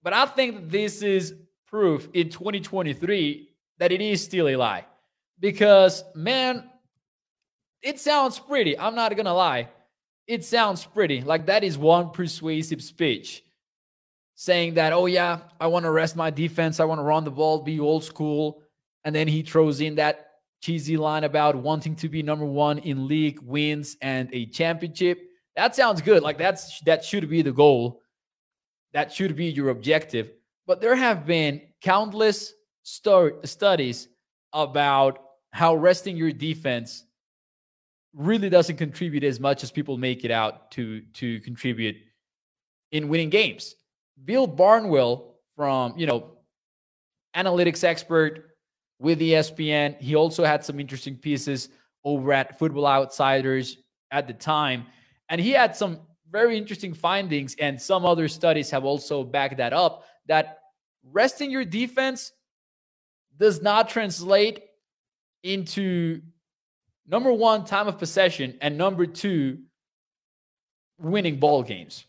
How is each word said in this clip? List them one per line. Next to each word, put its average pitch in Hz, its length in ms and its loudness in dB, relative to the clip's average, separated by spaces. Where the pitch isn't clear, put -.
But 175 100 -4
I 240 140 4
think 262 280 -2
that 165 160 -14
this 208 320 -2
is 190 320 0
proof 185 480 0
in 170 160 0
twenty 202 300 -6
twenty-three 165 880 -4
that 180 120 4
it 190 100 0
is 208 240 0
still 175 240 0
a 135 80 2
lie. 104 300 -2
Because, 196 640 6
man, 247 560 -2
it 277 160 -6
sounds 285 400 0
pretty. 220 400 0
I'm 220 160 -4
not 226 220 0
gonna 196 180 0
lie. 143 340 2
It 233 160 -4
sounds 214 400 0
pretty. 147 380 -2
Like, 156 240 0
that 208 180 2
is 170 120 -4
one 165 340 4
persuasive 160 720 -6
speech. - 600 -4
Saying 170 340 0
that, 156 180 2
"Oh, 175 140 2
yeah, 175 340 0
I 160 80 -2
wanna 170 240 0
rest 160 240 0
my 160 160 -2
defense. 160 480 -2
I 165 60 4
wanna 156 180 -2
run 156 220 2
the 147 80 -6
ball, 156 280 2
be 151 200 -6
old 156 240 0
school." 151 580 -4
And 151 80 -4
then 156 140 0
he 156 160 0
throws 156 380 2
in 151 160 -4
that 151 300 0
cheesy 160 360 -4
line 151 280 0
about 147 320 2
wanting 156 400 -4
to 160 120 -6
be 156 140 -4
number 151 220 -4
one 147 340 0
in 135 300 -6
league 151 320 -2
wins 147 600 -6
and 131 320 -6
a 120 140 -6
championship. 170 760 -2
That 220 180 0
sounds 220 260 2
good. 165 220 6
Like, 147 160 -4
that's, - 440 -4
that 160 220 4
should 180 240 -4
be 165 140 2
the 147 80 0
goal. 123 500 4
That 147 200 -4
should 185 220 -4
be 165 120 -4
your 139 240 -2
objective. 123 600 -2
But 180 140 0
there 233 140 4
have 226 320 0
been 151 340 0
countless 208 720 0
stu-, 185 600 2
studies 151 640 0
about 139 640 2
how 165 240 4
resting 180 420 2
your 160 160 0
defense 131 720 -6
really 196 340 0
doesn't 170 280 6
contribute 147 480 -4
as 127 160 0
much 139 240 0
as 123 80 -12
people 143 240 -4
make 127 280 -4
it 117 60 -4
out 110 420 -2
to, 110 300 -8
to 117 260 -8
contribute 113 560 -6
in 151 160 -4
winning 160 220 0
games. 185 440 0
Bill 240 240 0
Barnwell 165 880 2
from, 131 420 -2
you 165 80 -4
know, 123 340 -2
analytics 175 480 0
expert 160 720 0
with 156 240 0
E 160 100 2
S 156 160 4
P 156 220 -4
N. 147 300 0
He 143 160 -2
also 165 280 2
had 151 200 2
some 143 160 -10
interesting 135 360 -12
pieces 143 520 -6
over 143 300 -2
at 135 260 0
Football 143 300 0
Outsiders 135 880 0
at 139 160 -4
the 123 60 -14
time. 135 540 -4
And 165 120 -4
he 226 120 0
had 247 240 4
some 170 240 -6
very 220 300 2
interesting 202 360 -10
findings, 165 640 -2
and 139 200 -4
some 185 240 0
other 165 220 2
studies 156 440 0
have 135 140 -4
also 143 380 -4
backed 135 360 -4
that 120 140 -2
up, 170 320 0
that 156 320 0
resting 254 460 0
your 262 140 -4
defense 247 680 -4
does 180 240 2
not 208 260 2
translate 208 760 0
into, 180 760 -2
number 247 260 0
one, 220 320 2
time 202 220 -2
of 202 120 -6
possession, 143 640 -2
and 147 160 -4
number 180 300 0
two, 165 540 -4
winning 170 400 -2
ball 147 240 4
games. 98 460 -12